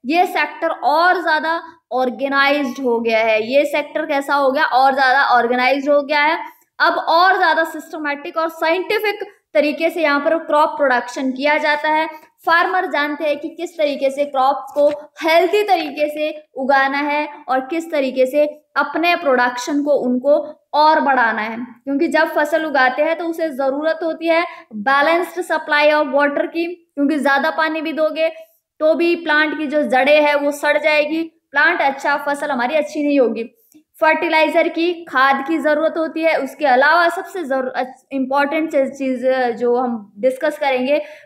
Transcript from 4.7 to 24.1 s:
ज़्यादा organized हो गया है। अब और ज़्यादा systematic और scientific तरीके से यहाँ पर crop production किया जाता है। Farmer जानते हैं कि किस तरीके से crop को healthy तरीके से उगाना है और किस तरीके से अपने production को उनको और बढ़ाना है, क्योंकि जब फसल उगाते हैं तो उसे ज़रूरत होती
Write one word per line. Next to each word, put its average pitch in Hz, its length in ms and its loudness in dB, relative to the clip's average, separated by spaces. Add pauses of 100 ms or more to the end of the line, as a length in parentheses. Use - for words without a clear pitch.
ज़्यादा 269 300 4
organized 247 680 2
हो 285 120 4
गया 294 180 0
है। 311 240 0 (340)
अब 330 140 4
और 349 440 4
ज़्यादा 330 280 2
systematic 311 720 -8
और 330 120 -2
scientific 370 720 -2 (340)
तरीके 302 360 0
से 330 120 -4
यहाँ 285 180 2
पर 320 180 0
crop 311 300 2
production 262 640 -2
किया 294 260 0
जाता 302 300 -2
है। 311 200 0 (380)
Farmer 359 400 2
जानते 294 380 -4
हैं 294 140 -2
कि 320 100 -10
किस - 300 -10
तरीके 277 320 0
से 285 140 -2
crop 269 500 0
को 294 360 0 (120)
healthy 339 400 4
तरीके 302 460 0
से 302 460 -6
उगाना 269 440 0
है 294 300 -2 (200)
और 262 120 0
किस 330 300 -6
तरीके 262 360 0
से 294 360 -2 (140)
अपने 320 400 0
production 277 680 0
को 285 120 0
उनको 269 680 0 (140)
और 302 260 4
बढ़ाना 240 420 2
है, 226 140 -6
क्योंकि 277 520 -4
जब 311 200 2
फसल 320 360 0
उगाते 269 380 2
हैं 320 160 0
तो 349 60 -8
उसे 330 240 -4
ज़रूरत 285 540 -2
होती 330 240 -4